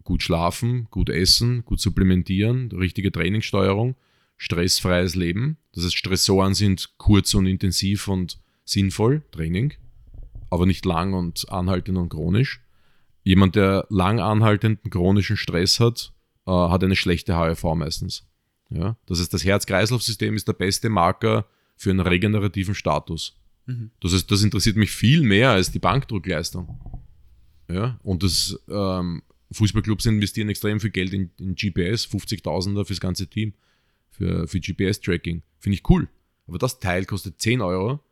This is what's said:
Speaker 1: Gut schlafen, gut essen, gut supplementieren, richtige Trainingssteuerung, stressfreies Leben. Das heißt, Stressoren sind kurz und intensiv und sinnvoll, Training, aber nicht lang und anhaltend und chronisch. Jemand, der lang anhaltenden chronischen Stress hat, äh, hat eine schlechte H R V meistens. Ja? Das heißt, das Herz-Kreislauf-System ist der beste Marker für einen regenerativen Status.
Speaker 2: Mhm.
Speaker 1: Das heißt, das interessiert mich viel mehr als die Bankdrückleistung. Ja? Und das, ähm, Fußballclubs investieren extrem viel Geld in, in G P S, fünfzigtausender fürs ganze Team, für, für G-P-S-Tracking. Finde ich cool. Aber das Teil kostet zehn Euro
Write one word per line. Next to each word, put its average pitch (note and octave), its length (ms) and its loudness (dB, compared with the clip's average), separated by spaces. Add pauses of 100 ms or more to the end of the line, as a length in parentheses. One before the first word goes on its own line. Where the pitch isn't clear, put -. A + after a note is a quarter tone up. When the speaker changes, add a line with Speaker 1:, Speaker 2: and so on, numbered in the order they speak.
Speaker 1:
Gut - 180 0
schlafen, A2 680 -2
gut F#2 160 0
essen, A#2 560 0
gut F2+ 160 -2
supplementieren, F#2+ 920 0
richtige F#2 360 -2
Trainingssteuerung, G2 840 -2 (400)
stressfreies F2+ 800 0
Leben. F#2+ 400 -2 (160)
Das F2 140 -4
heißt, F2 100 -2
Stressoren F#2+ 600 2
sind G2 420 0
kurz - 360 4
und G2 120 4
intensiv F#2+ 640 0
und F#2 280 -4 (280)
sinnvoll, G#2+ 680 0
Training, F2+ 440 -2 (760)
aber F2 160 2
nicht F#2 180 2
lang F#2 300 0
und F2 360 -4
anhaltend F#2 480 -2
und F2 120 -2
chronisch. F2 500 0 (640)
Jemand, F#2+ 320 6
der G2 340 4
lang G2+ 300 2
anhaltenden G#2+ 720 2
chronischen G2 460 2
Stress F2+ 420 0
hat, A#2 320 0 (340)
äh, F#2 60 -2
hat F2+ 320 4
eine F#2 140 4
schlechte F2 400 0
H E2 100 2
R E2 80 0
V D#2+ 180 -2
meistens. - 540 -6 (440)
Ja? F#2+ 340 -4
Das F2 160 -2
heißt, F2 120 -4
das E2+ 120 -2
Herz-Kreislauf-System G#2+ 920 0
ist G#2+ 140 -4
der C#3+ 40 0
beste G2 360 -2
Marker G#2+ 560 2 (320)
für - 140 0
einen F#2+ 100 2
regenerativen F#2+ 720 0
Status. - 640 -4 (280)
Speaker 2:
Mhm. A#2 240 -10 (100)
Speaker 1:
Das F2 120 0
heißt, F#2 160 0
das G2+ 140 2
interessiert G2+ 320 2
mich G#2+ 160 2
viel C#3+ 300 4
mehr A#2 300 4
als F#2 200 2
die - 80 -6
Bankdrückleistung. F2+ 1000 -2 (920)
Ja? G#2+ 340 -4
Und F2+ 200 -2
das, F#2 360 -2 (100)
ähm, F#2 540 -4 (280)
Fußballclubs G#2 560 0
investieren G#2 420 0
extrem G#2 300 -2
viel A2 100 -4
Geld F#2 240 -4
in, F#2+ 240 -4
in F#2+ 160 -6
G G2+ 160 -4
P F2 180 -2
S, G#2+ 180 -4
fünfzigtausender F#2+ 800 -4
fürs F#2 140 -8
ganze F2+ 280 -4
Team, G#2+ 260 -6 (560)
für, F2 380 -4
für F#2 120 -4
G-P-S-Tracking. F2 840 -4 (160)
Finde G2+ 160 0
ich - 160 -8
cool. F3+ 160 6 (400)
Aber F2 100 -8
das - 220 -2
Teil F#2 260 0
kostet G2 340 -10
zehn A#2+ 220 0
Euro F#2+ 500 -2